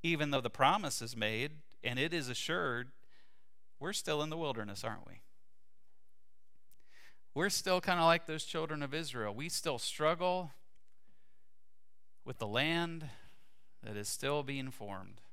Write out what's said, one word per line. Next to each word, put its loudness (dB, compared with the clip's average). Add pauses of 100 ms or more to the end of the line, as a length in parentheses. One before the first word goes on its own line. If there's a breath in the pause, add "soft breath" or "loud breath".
even 4
though 6
the 0
promise 6
is -4
made 2 (300)
and 0
it 2
is 0
assured, 0 (920 soft breath)
we're -2
still 2
in 0
the -2
wilderness, -2
aren't -4
we? -10 (2000 soft breath)
We're 4
still 6
kinda 6
like 8
those -2
children 0
of -2
Israel. 0
We -4
still 2
struggle 4 (1700)
with -6
the 0
land 2 (720 loud breath)
that -4
is -2
still 2
being -2
formed. -6 (120)